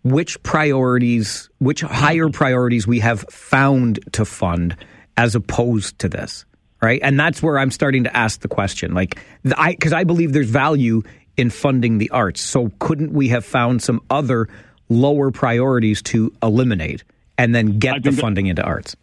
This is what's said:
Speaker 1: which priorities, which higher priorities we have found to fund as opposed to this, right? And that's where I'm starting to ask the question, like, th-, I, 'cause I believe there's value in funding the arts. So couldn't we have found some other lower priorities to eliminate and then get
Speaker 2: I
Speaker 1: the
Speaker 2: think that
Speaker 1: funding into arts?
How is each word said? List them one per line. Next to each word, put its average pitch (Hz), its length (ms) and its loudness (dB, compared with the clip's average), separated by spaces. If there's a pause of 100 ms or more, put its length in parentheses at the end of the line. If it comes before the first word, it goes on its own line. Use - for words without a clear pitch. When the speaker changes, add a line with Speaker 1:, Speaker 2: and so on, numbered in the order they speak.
Speaker 1:
which 139 380 0
priorities, 123 1080 0 (100)
which 135 220 0
higher 156 480 0
priorities 123 580 0
we 120 120 2
have 113 300 0
found 131 720 0 (140)
to 107 120 0
fund 87 500 -4 (420)
as 117 180 2
opposed 117 640 -2
to 92 100 -2
this, - 360 -12 (360)
right? 117 220 2
And 139 160 2
that's 156 240 -2
where 147 160 0
I'm 131 120 0
starting 135 340 0
to 123 120 -4
ask 110 240 -2
the - 60 -10
question, 92 480 -4
like, 90 240 -4 (240)
th-, 135 120 0
I, 165 200 0
'cause 160 180 -2
I 170 100 0
believe 170 300 2
there's 135 160 0
value 131 540 2 (340)
in 123 120 0
funding 123 480 0
the 107 140 0
arts. 113 280 -2
So 120 400 -2
couldn't 151 320 -2
we 143 160 2
have 117 160 0
found 123 380 0
some 117 280 -2
other 131 380 0 (400)
lower 135 440 2
priorities 120 720 0
to 113 380 0
eliminate 107 640 0 (340)
and 120 160 2
then 107 240 2
get - 180 0
Speaker 2:
I - 20 -6
Speaker 1:
the 127 60 -8
Speaker 2:
think 139 120 2
that - 60 -2
Speaker 1:
funding 98 240 0
into 90 180 0
arts? - 400 -6